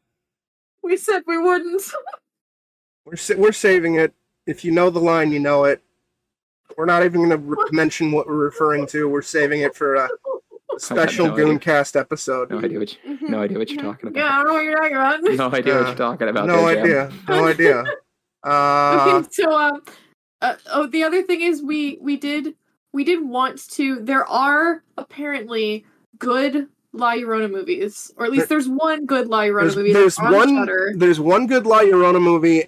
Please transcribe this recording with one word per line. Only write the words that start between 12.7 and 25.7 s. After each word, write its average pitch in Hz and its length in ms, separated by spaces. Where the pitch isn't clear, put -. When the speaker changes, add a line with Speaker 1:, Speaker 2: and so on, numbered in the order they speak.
Speaker 3:
what 104 140
you, - 40
Speaker 1:
Mm-hmm. 285 200
Speaker 3:
no 214 100
idea 202 180
what 220 100
you're 294 140
Speaker 1:
Mm-hmm. 302 80
Speaker 3:
talking 330 180
about. 277 100
Speaker 1:
Yeah, 285 200
I 285 40
don't 302 40
know 311 60
what 311 100
you're 311 120
talking 311 200
about. 269 260
Speaker 3:
No 127 200
idea 135 180
what 127 80
Speaker 2:
Uh, 127 40
Speaker 3:
you're 123 80
talking 117 340
about 107 180
Speaker 2:
no 170 180
Speaker 3:
there, 165 100
Jam. - 80
Speaker 2:
idea. 139 280
No - 180
Speaker 1:
<laughs> - 20
Speaker 2:
idea. 151 360
Uh, 143 760
Speaker 1:
Okay, - 120
so, 330 240
um, 294 260
uh, 247 140
oh, 294 140
the 320 160
other 330 180
thing 359 200
is 339 200
we, 294 400
we 285 160
did, 294 380
we 277 120
did 330 240
want 254 440
to, 269 300
there 269 240
are 294 580
apparently 226 880